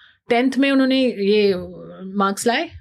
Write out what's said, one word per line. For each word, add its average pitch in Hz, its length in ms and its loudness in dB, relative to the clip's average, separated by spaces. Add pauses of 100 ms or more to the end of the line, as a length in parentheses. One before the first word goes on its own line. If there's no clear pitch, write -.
(300)
टेंथ 254 280 2
में 277 140 2
उन्होंने 262 340 2
ये 202 480 2 (640)
मार्क्स 196 320 -2
लाए, 294 220 0 (120)